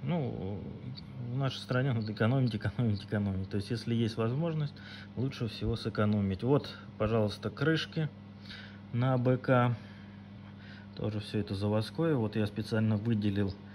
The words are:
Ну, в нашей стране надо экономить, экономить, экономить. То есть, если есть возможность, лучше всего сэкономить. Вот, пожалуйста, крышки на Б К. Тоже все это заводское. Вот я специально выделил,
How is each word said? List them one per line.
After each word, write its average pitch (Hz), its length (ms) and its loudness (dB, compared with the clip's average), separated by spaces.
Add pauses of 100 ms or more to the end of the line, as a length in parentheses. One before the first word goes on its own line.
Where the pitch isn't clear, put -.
Ну, 110 560 -2 (760)
в 127 40 -2
нашей 135 220 0
стране 127 340 0
надо 110 180 0
экономить, 117 440 4
экономить, 104 480 0
экономить. 98 460 -2
То 107 80 -2
есть, 98 120 -4
если 117 240 -2
есть 113 240 2
возможность, 147 560 0 (420)
лучше 127 320 -2
всего 104 280 -2
сэкономить. 104 680 2
Вот, 139 320 2 (220)
пожалуйста, 107 520 2
крышки 156 600 0 (840)
на 127 240 4
Б 123 200 6
К. 123 380 6 (1200)
Тоже 107 240 -4
все 104 200 -2
это 101 160 -2
заводское. 107 600 2
Вот 110 200 2
я 107 100 4
специально 110 520 2
выделил, 101 560 2 (220)